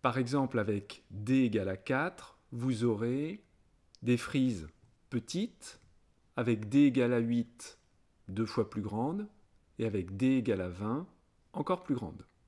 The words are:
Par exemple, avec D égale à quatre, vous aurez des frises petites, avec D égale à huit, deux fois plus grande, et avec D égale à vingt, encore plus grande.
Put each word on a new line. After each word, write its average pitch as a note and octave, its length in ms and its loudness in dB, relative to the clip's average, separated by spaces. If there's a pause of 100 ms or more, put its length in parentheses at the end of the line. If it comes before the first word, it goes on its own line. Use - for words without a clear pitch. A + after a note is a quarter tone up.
Par A#2+ 160 2
exemple, B2+ 420 2
avec G2+ 520 -2
D B2 320 2
égale G#2 240 2
à F#2+ 80 -2
quatre, - 640 -4 (140)
vous A#2+ 320 0
aurez B2+ 580 0 (580)
des A#2+ 140 4
frises A#2+ 540 0 (400)
petites, - 720 -6 (560)
avec A2 320 0
D C#3+ 160 8
égale B2 260 4
à A#2+ 80 4
huit, A#2 600 -2 (500)
deux G#2 160 0
fois G#2 240 0
plus G#2 120 -4
grande, C3 460 -4 (500)
et A2+ 80 -2
avec G2 300 -4
D C3 220 4
égale G#2+ 240 0
à F2+ 80 -4
vingt, A2 360 -4 (460)
encore F3+ 320 -4
plus C#3 120 -2
grande. G2 300 -8 (220)